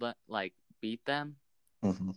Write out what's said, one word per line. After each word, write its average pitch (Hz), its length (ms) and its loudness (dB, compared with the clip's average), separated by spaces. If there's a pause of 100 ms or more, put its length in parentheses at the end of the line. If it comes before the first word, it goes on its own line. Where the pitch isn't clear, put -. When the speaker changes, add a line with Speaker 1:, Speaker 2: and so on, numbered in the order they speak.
Speaker 1:
le-, 120 160 -2 (120)
like, 98 260 -2 (260)
beat 110 260 -4
them, 147 300 0 (480)
Speaker 2:
Mm-hmm. 95 320 2